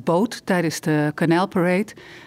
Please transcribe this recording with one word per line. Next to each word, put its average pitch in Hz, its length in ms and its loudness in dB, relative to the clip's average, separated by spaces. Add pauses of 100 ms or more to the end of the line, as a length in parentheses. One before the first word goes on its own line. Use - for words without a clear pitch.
boot 175 420 0
tijdens 170 340 0
de 151 340 0
Canal 170 340 2
Parade. 180 380 0 (400)